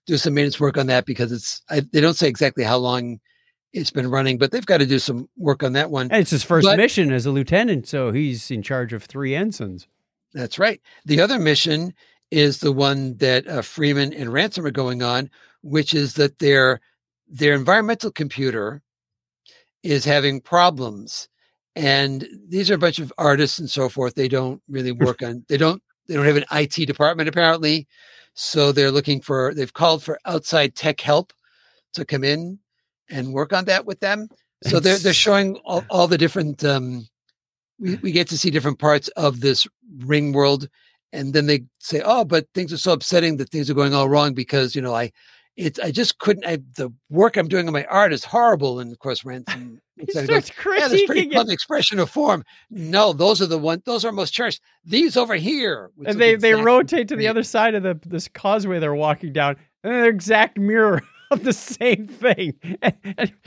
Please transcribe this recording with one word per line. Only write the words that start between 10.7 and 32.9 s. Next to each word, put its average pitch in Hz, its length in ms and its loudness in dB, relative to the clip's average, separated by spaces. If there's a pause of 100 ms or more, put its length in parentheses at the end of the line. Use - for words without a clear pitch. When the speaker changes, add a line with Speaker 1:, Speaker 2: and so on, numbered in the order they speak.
Speaker 1:
The 147 140 2
other 233 180 2
mission 160 560 0 (360)
is 147 280 2
the 147 140 0
one 135 460 0
that, 131 280 2
uh, 143 160 -6
Freeman 143 500 -2
and 127 200 -8
Ransom 175 340 -2
are 143 40 -2
going 123 320 -4
on, 123 280 -2 (320)
which 147 320 -2
is 143 200 -2
that 143 260 0
their, 135 400 4 (480)
their 147 260 2
environmental 143 560 0
computer 131 720 -4 (1000)
is 143 220 0
having 139 360 2
problems. 127 880 0 (480)
And 139 500 0 (220)
these 185 220 0
are 202 40 4
a 170 40 0
bunch 160 200 0
of 143 200 -10
artists 147 400 2
and 156 120 -8
so 135 180 -2
forth. 123 260 -4
They 131 140 -2
don't 131 400 -2
really 127 240 -6
Speaker 2:
<laughs> 123 140 2
Speaker 1:
work 123 160 -2
on, 120 260 -8
they 147 80 2
don't, 160 260 2 (260)
they 170 60 -8
don't 143 120 2
have 147 100 6
an 143 140 2
I 151 160 0
T 156 200 -4
department, 151 420 0
apparently. 160 580 2 (480)
So 143 380 0
they're 139 180 4
looking 139 300 0
for, 135 340 -2
they've 135 180 -6
called 160 300 2
for 156 240 -8
outside 151 480 0
tech - 260 -2
help 156 320 2 (600)
to - 100 -8
come 139 200 -4
in 170 340 -2 (500)